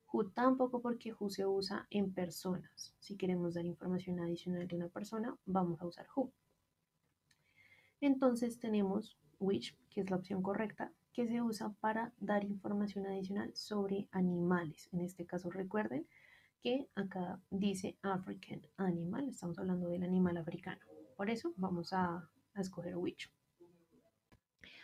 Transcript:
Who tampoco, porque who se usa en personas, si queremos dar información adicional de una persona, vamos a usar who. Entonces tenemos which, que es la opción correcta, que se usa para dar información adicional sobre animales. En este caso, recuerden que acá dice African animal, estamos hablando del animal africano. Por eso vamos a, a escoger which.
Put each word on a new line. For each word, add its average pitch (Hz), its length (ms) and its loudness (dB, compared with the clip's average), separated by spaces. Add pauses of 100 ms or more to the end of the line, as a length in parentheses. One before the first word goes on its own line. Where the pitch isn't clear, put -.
(140)
Who 214 160 2
tampoco, 254 520 4
porque 240 300 -4
who 208 180 -4
se 196 160 -2
usa 196 440 0
en 196 240 2
personas, 180 840 -4
si 196 180 -10
queremos 175 380 2
dar 170 100 -2
información 180 540 -2
adicional 175 480 -2
de 175 80 -4
una 175 140 -2
persona, 214 460 -4 (100)
vamos 180 360 2
a 175 60 -4
usar - 280 -10
who. 262 160 0 (1700)
Entonces 247 600 4
tenemos 208 580 2 (220)
which, 196 360 0 (140)
que - 120 -2
es 190 100 -2
la 185 60 2
opción 190 260 -2
correcta, 208 500 -2 (240)
que 240 100 2
se 240 140 0
usa 220 380 0
para 226 400 0
dar 202 240 2
información 202 640 -2
adicional 196 480 -2
sobre 196 560 -2
animales. 175 840 2
En 175 80 0
este 180 240 -4
caso, 180 240 -4
recuerden 214 580 -2 (540)
que 254 320 0
acá 190 560 -4
dice 190 540 0
African 190 580 -4 (160)
animal, 185 500 0
estamos 175 300 -6
hablando 180 320 0
del 180 140 0
animal 180 340 6
africano. 170 420 -6 (360)
Por 202 160 -2
eso 330 260 -2
vamos 180 340 0
a, 175 380 0 (240)
a 208 80 -4
escoger 180 360 -4
which. - 340 -4 (1500)